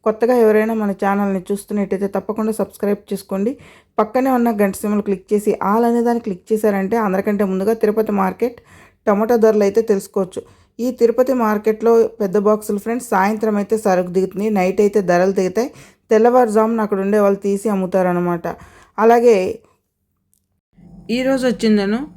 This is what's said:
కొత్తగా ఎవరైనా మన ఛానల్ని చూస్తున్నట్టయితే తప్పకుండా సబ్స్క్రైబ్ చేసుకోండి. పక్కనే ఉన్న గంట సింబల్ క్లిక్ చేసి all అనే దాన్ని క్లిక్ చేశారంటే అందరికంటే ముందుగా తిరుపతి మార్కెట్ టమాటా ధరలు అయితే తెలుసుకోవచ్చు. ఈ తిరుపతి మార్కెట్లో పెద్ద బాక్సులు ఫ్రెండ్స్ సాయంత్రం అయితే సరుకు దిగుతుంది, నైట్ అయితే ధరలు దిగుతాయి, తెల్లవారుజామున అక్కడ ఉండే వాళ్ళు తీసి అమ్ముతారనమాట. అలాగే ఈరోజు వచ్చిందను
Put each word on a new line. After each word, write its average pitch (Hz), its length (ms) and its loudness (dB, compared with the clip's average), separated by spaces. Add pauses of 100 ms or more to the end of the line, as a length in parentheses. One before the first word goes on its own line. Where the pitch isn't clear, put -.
కొత్తగా 226 380 0
ఎవరైనా 214 380 2
మన 202 100 -2 (100)
ఛానల్ని 196 380 0 (100)
చూస్తున్నట్టయితే 202 640 -4
తప్పకుండా 214 460 -4
సబ్స్క్రైబ్ 202 500 -4
చేసుకోండి. 202 420 -4 (480)
పక్కనే 254 380 0
ఉన్న 240 120 2 (120)
గంట 190 200 0
సింబల్ 208 260 -2
క్లిక్ 190 260 -4
చేసి 208 180 0 (200)
all 226 180 2
అనే 233 180 0
దాన్ని 233 200 -2
క్లిక్ 180 240 -8
చేశారంటే 208 440 0 (100)
అందరికంటే 196 460 -2
ముందుగా 190 300 0
తిరుపతి 214 400 0
మార్కెట్ 190 360 -4 (500)
టమాటా 214 360 2
ధరలు 214 240 4
అయితే 214 140 2 (100)
తెలుసుకోవచ్చు. 196 500 -4 (440)
ఈ - 20 -2 (120)
తిరుపతి 247 340 2 (100)
మార్కెట్లో 214 480 0 (300)
పెద్ద 196 240 -2
బాక్సులు 214 380 0
ఫ్రెండ్స్ 240 300 -6
సాయంత్రం 208 480 0
అయితే 202 220 -2
సరుకు 180 320 0
దిగుతుంది, 190 320 -2 (100)
నైట్ 185 280 0
అయితే 202 140 2 (100)
ధరలు 185 300 2
దిగుతాయి, 196 300 -2 (420)
తెల్లవారుజామున 226 760 2
అక్కడ 196 180 -2
ఉండే 208 200 0
వాళ్ళు 196 220 0
తీసి 202 280 -2
అమ్ముతారనమాట. 175 720 -2 (560)
అలాగే 233 320 6 (1800)
ఈరోజు 262 340 -2
వచ్చిందను 214 480 0 (180)